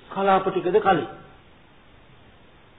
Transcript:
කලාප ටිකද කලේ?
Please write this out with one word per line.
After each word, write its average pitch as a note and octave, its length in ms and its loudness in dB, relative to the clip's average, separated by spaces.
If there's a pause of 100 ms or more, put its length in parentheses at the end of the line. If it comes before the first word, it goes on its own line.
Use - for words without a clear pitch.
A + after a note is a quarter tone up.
කලාප F#3+ 380 0
ටිකද F3+ 320 0
කලේ? F3+ 320 2 (1700)